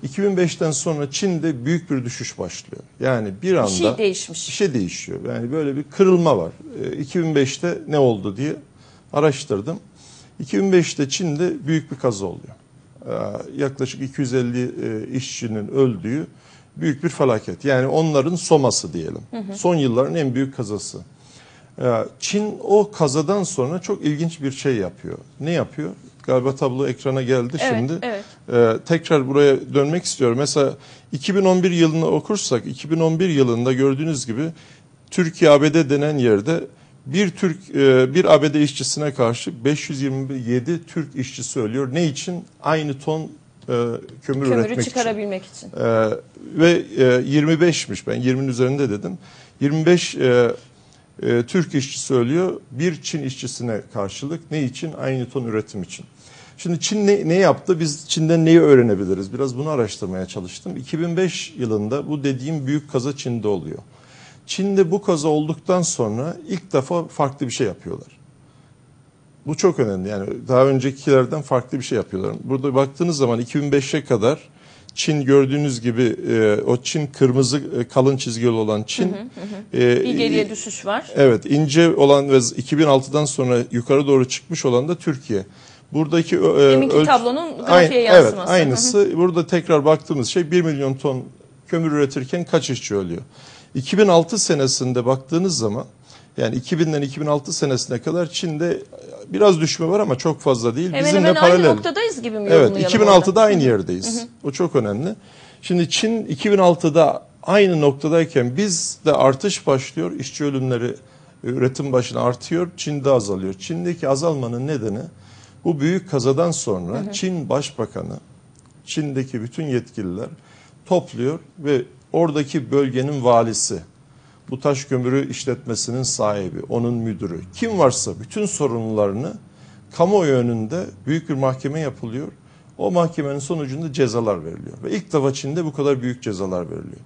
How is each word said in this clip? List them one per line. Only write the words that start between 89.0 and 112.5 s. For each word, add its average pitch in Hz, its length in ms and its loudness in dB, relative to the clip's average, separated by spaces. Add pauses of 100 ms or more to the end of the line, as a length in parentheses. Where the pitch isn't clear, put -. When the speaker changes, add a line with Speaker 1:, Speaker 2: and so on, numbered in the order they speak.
Speaker 1:
Burada 175 320 2
tekrar 160 380 2
baktığımız 151 420 2
şey 170 240 -2
bir 180 100 4
milyon 139 320 -2
ton 131 300 -4 (440)
kömür 165 240 0
üretirken 147 540 -2
kaç - 240 0
işçi 117 260 -4
ölüyor? 90 260 -4 (540)
İki 139 220 -2
bin 208 100 8
altı 170 320 4
senesinde 131 640 0
baktığınız 156 520 -2
zaman 113 280 -4 (520)
yani 123 180 -2
iki 139 240 -4
binden 156 220 0
iki 139 200 -6
bin 151 40 -4
altı 147 280 -2
senesine 131 480 -2
kadar 165 280 -2
Çin'de 170 540 -4 (440)
biraz 185 340 4
düşme 165 260 -2
var 196 120 0
ama 139 180 0
çok 151 240 -2
fazla 117 340 2
değil. 165 120 -2
Speaker 2:
Hemen - 180 0
Speaker 1:
Bizimle 196 140 4
Speaker 2:
hemen 160 220 4
aynı 175 120 8
Speaker 1:
paralel. 165 220 6
Speaker 2:
noktadayız 359 460 -2
gibi 220 180 -6
mi 208 100 -4
Speaker 1:
Evet, 165 100 8
Speaker 2:
yorumlayalım 123 300 4
Speaker 1:
iki 214 120 4
bin 208 60 6
altıda 190 320 6
Speaker 2:
orada? - 20 8
Speaker 1:
aynı 208 200 4
Speaker 2:
Hı 135 40 4
hı. 127 40 6
Speaker 1:
yerdeyiz. 95 480 0
Speaker 2:
Hı 233 60 -6
hı. 240 40 -14 (160)
Speaker 1:
O 147 80 -6
çok 165 240 -2
önemli. 123 400 -2 (460)
Şimdi 175 280 0
Çin 220 360 -2
iki 202 260 -2
bin 202 60 4
altıda 165 680 4 (200)
aynı 185 380 4
noktadayken 143 760 2
bizde 170 560 0
artış 135 540 2
başlıyor. 151 440 -2
İşçi 139 320 -8
ölümleri 127 520 -2 (480)
üretim 131 480 -2
başına 120 300 0
artıyor. 160 460 -2 (100)